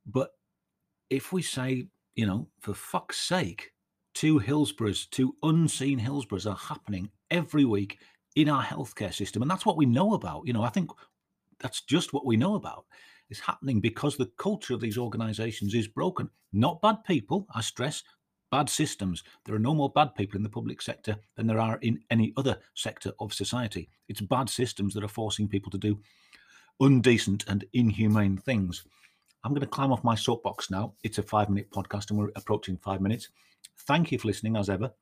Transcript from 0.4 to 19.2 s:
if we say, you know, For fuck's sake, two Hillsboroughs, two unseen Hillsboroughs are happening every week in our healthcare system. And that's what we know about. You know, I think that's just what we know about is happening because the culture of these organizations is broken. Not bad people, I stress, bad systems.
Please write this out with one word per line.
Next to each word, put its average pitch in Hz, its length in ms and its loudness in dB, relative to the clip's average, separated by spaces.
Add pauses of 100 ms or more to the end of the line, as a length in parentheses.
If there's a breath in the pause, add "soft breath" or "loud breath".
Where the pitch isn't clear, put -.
if 135 240 -2
we 185 80 0
say, 131 460 -4 (300)
you 113 100 2
know, 104 220 0 (120)
For 101 140 -6
fuck's - 440 -6
sake, - 540 -4 (400)
two 156 260 4
Hillsboroughs, 113 680 0
two 127 360 0
unseen 151 560 2
Hillsboroughs 110 480 -4
are 98 100 -4
happening 104 540 -8 (200)
every 151 340 2
week 104 340 0 (380 soft breath)
in 151 120 6
our 139 140 2
healthcare 107 500 -6
system. 104 300 -4
And 139 80 0
that's - 160 0
what 185 100 4
we 151 100 6
know 170 280 4
about. 151 320 -6
You 127 60 -2
know, 110 100 0
I 120 60 0
think 175 220 -2 (680 loud breath)
that's - 220 -8
just - 320 0
what 139 140 -2
we 117 100 4
know 180 180 4
about - 300 -6 (440 loud breath)
is - 120 -14
happening 127 400 -2
because 127 360 0
the - 200 -2
culture - 380 -2
of 110 60 -6
these 113 180 -4
organizations 110 760 -4
is 110 140 0
broken. 170 420 -4 (220)
Not 123 280 2
bad 214 240 2
people, 180 500 0
I 113 60 -4
stress, - 440 -6 (480 soft breath)
bad 135 160 2
systems. 95 560 -2 (200 loud breath)